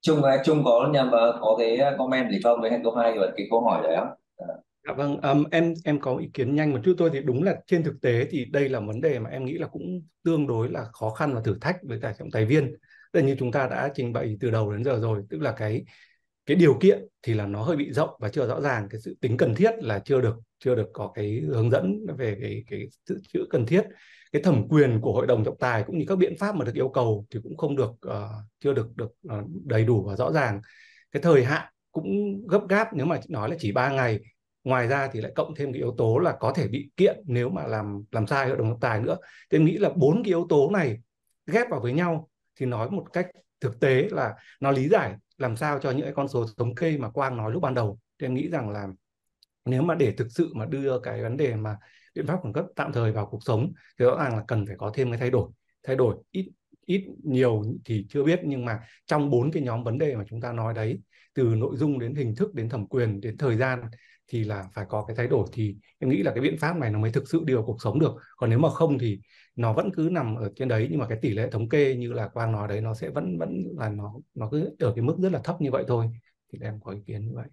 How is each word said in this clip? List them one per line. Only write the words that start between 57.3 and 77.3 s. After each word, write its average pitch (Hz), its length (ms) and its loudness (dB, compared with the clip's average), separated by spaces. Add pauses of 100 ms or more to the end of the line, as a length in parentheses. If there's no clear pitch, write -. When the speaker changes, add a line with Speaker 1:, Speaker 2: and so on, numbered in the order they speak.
Speaker 2:
thì 107 240 -4
chưa 143 140 -2
biết, 170 200 4
nhưng 135 220 -4
mà 113 140 -4 (260)
trong 147 240 2
bốn 135 220 2
cái 156 120 -2
nhóm 120 200 -4
vấn 117 140 -2
đề 147 180 0
mà 104 140 -6
chúng 113 120 -10
ta 120 100 -6
nói 113 220 -4
đấy, 113 280 -4 (320)
từ 135 100 2
nội 117 340 2
dung 143 220 0
đến 120 160 -6
hình 117 200 -2
thức, 202 180 -2
đến 117 160 -4
thẩm 107 180 -6
quyền, 110 340 -2
đến 110 160 -8
thời 123 200 0
gian 127 240 0 (460)
thì 117 160 -4
là 104 200 -6 (100)
phải 104 160 -8
có 107 180 -4
cái 110 80 -8
thay 117 120 -2
đổi, 110 240 2
thì 107 240 -4 (240)
em 131 100 -2
nghĩ 185 140 2
là 143 80 2
cái 117 100 -4
biện 156 180 0
pháp 170 180 0
này 123 120 -2
nó 107 100 0
mới 110 120 0
thực 127 180 -4
sự 165 160 0
đi 131 80 2
vào 113 120 2
cuộc 113 160 -6
sống 113 180 -2
được. 156 140 2 (240)
Còn 117 120 0
nếu 113 100 4
mà 156 100 4
không 143 300 2
thì 107 200 -2 (360)
nó 117 180 0
vẫn 202 200 0
cứ 165 180 0
nằm 123 240 -2
ở 107 200 -6
trên 131 120 -4
đấy, 117 240 2
nhưng 151 80 0
mà 117 80 -2
cái 110 140 -4
tỷ 127 80 0
lệ 104 220 -2
thống 113 180 -4
kê 139 260 4
như 120 180 -6
là 113 140 -4
Quang 113 240 -2
nói 104 160 -2
đấy, 104 140 -2
nó 113 120 -4
sẽ 80 160 -8
vẫn, 170 280 -4
vẫn 175 260 -4 (140)
là 113 120 -4
nó, 104 240 -8 (220)
nó 110 160 -6
cứ 156 280 -4
ở 113 160 0
cái 117 100 -2
mức 165 140 2
rất 185 120 2
là 147 120 -2
thấp 170 180 -6
như 139 100 0
vậy 135 160 0
thôi. 117 220 0 (440)
Thì - 80 -18
em 107 220 -8
có 95 80 -12
ý 101 140 -10
kiến 110 220 -8
như 120 80 -8